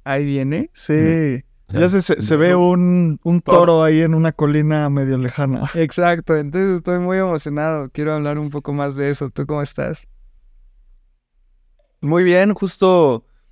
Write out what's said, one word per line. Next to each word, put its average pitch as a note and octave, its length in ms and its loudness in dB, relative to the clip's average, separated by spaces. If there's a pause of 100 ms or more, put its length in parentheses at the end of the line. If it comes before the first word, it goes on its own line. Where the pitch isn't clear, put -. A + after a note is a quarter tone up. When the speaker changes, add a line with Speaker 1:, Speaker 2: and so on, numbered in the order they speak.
Speaker 1:
"Ahí C#3 220 -2
viene". C#3+ 480 -2
Speaker 2:
Sí. - 200 -4
Speaker 3:
Mm. D#3 880 -2
Speaker 2:
Ya F3+ 100 4
se, F#3+ 120 2
se, E3 200 -2
se A2+ 160 0
ve F3 180 4
un, F3+ 680 2
un E3+ 180 0
toro F3 420 4
ahí D#3+ 180 4
en D#3+ 120 2
una D#3+ 180 2
colina D3+ 580 0
medio C3+ 280 -2
lejana. C3 560 -4
Speaker 1:
Exacto, E3 640 0
entonces F3 400 -2
estoy F3+ 220 -4
muy F3+ 180 -2
emocionado. D#3 760 -4
Quiero D3+ 220 -4
hablar D3 240 -4
un D3+ 120 -6
poco C#3+ 220 -10
más C#3+ 240 -4
de C#3 140 -2
eso. C#3+ 200 -6
¿Tú C#3+ 160 -8
cómo D3 160 -6
estás? - 460 -8 (1900)
Speaker 2:
Muy E3 240 0
bien, F#3 300 4
justo F3 720 2 (260)